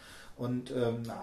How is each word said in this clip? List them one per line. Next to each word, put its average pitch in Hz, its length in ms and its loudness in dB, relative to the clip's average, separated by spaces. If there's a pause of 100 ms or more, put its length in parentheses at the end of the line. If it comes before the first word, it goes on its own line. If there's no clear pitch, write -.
(360)
Und, 123 360 0
ähm, 117 320 4 (180)